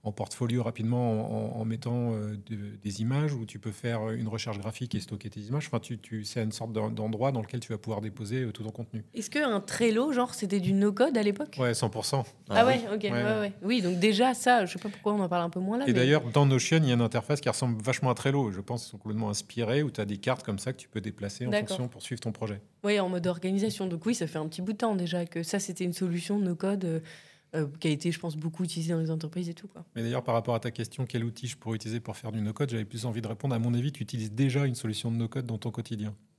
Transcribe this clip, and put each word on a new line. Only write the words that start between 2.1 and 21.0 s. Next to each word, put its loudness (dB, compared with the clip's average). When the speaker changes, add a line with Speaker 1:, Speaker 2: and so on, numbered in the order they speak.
Speaker 1:
euh, -4
de, -8
des -4
images, 2
ou -4
tu -14
peux -6
faire -2
une -2
recherche -4
graphique -6
et 0
stocker -8
tes -10
images. -4
Enfin, -2
tu, -8
tu, -8
c'est -2
une 0
sorte -6
d'en-, 0
d'endroit 0
dans 0
lequel -6
tu -8
vas -4
pouvoir -4
déposer, -4
euh, -4
tout -10
ton -6
contenu. -8
Speaker 2:
Est-ce -6
qu'un 2
Trello, 2
genre, 0
c'était 0
du 2
no-code 4
à 4
l'époque ? 0
Speaker 1:
Ouais, 4
cent 2
pour -2
cent. 2
Speaker 2:
Ah 4
Speaker 3:
Ah 10
Speaker 2:
ouais, 4
Speaker 3:
oui. -2
Speaker 2:
ok, -2
ouais, 0
Speaker 1:
Ouais. 2
Speaker 2:
ouais. -2
Oui, 2
donc 2
déjà, 6
ça, 6
je -6
sais -6
pas -6
pourquoi -2
on 2
en 2
parle 2
un 0
peu -4
moins 0
là, 0
Speaker 1:
Et 4
Speaker 2:
mais 6
Speaker 1:
d'ailleurs, 6
dans 8
Notion, 6
il 6
y 6
a 6
une 6
interface 2
qui 2
ressemble 0
vachement 2
à 4
Trello. 2
Je -6
pense -6
qu'ils -14
sont -14
complètement -2
inspirés, 0
où 0
t'as -2
des -4
cartes 0
comme -2
ça -4
que -6
tu -18
peux -6